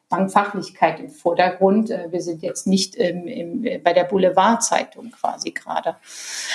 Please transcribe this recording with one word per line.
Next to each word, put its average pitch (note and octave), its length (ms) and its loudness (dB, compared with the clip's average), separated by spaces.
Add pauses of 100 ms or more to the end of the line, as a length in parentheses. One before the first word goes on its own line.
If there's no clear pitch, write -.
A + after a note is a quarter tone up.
(100)
Bankfachlichkeit F#3+ 920 0
im - 100 -14
Vordergrund. F#3+ 800 2
Äh, F3+ 200 -6
wir E3+ 120 -4
sind D#3+ 200 -8
jetzt - 240 -8
nicht F#3+ 300 0
im, F3 300 -2
im, E3+ 380 -8
äh, - 140 -4
bei F3 140 4
der F3 120 4
Boulevardzeitung G3 1040 2
quasi - 400 -6
gerade." - 460 -6 (580)